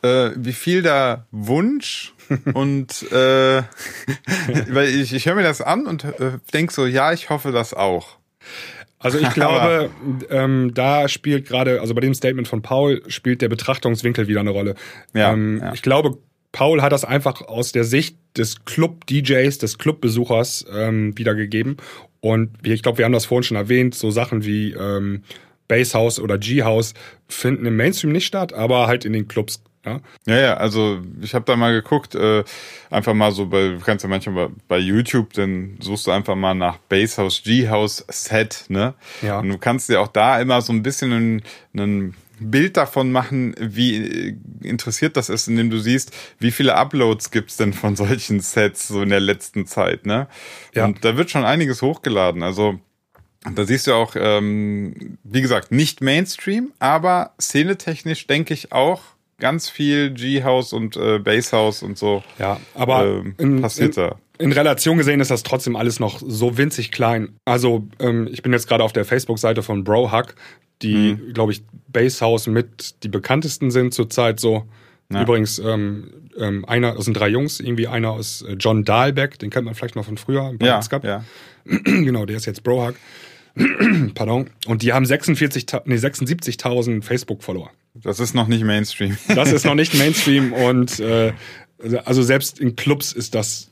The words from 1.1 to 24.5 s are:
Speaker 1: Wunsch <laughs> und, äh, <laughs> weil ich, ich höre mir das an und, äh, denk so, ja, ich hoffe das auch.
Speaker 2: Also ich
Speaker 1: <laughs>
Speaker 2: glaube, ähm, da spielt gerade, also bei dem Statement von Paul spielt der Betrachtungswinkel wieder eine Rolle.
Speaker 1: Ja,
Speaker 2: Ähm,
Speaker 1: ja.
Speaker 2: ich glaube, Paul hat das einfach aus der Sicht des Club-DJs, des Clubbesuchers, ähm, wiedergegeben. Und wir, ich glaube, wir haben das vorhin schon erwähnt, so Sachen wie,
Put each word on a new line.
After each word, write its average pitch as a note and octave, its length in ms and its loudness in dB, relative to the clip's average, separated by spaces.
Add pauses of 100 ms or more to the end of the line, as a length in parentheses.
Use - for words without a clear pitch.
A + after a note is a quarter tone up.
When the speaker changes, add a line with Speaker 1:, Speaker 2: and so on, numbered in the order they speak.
Speaker 1:
Wunsch D3+ 800 -2 (160)
<laughs> C#3+ 240 -2
und, C#3 580 -4
äh, C3 520 4 (500)
<laughs> D3+ 560 -4
weil C#3 200 2
ich, C3 240 0
ich B2+ 120 -4
höre E3+ 100 2
mir G3+ 80 2
das D#3 180 0
an A3+ 240 -2
und, E3+ 200 -6
äh, C3 320 -6 (160)
denk D#3 180 0
so, C3+ 140 0
ja, C3 280 2
ich - 160 -8
hoffe C#3+ 220 -2
das A#2 220 -2
auch. F#2 440 -2 (840)
Speaker 2:
Also B2+ 180 0
ich D3 120 4
Speaker 1:
<laughs> A#2+ 40 -2
Speaker 2:
glaube, D3+ 560 2 (400)
ähm, C3 440 2
da C#3 340 2
spielt C#3 400 -2
gerade, B2+ 340 2
also A2+ 140 -2
bei A#2 60 0
dem C3 120 2
Statement C3 340 -2
von A2+ 140 -4
Paul C3+ 460 2
spielt - 340 -2
der A#2 80 2
Betrachtungswinkel A2+ 760 -2
wieder G#2 140 0
eine G#2 100 -2
Rolle. G2 240 -2 (380)
Speaker 1:
Ja, G#2+ 200 4
Speaker 2:
Ähm, G#2+ 260 0
Speaker 1:
ja. F2+ 140 -8
Speaker 2:
ich - 80 -10
glaube, C3+ 360 2 (340)
Paul D3 300 4
hat C#3 100 4
das C#3 140 2
einfach C#3 380 0
aus A#2 280 -4
der A#2+ 140 2
Sicht C#3 320 0 (200)
des A2+ 280 -4
Club-DJs, C#3 920 0
des - 200 -4
Clubbesuchers, A#2+ 960 0
ähm, G#2+ 440 -2
wiedergegeben. A2 600 -2 (420)
Und A2 320 2 (100)
wir, A2 120 0
ich G#2+ 100 -2
glaube, A#2 160 2
wir A#2 60 6
haben A#2+ 80 4
das C#3+ 120 2
vorhin B2 180 2
schon A#2 140 -2
erwähnt, B2 380 2
so A2 160 -2
Sachen A2+ 340 0
wie, G#2 280 -2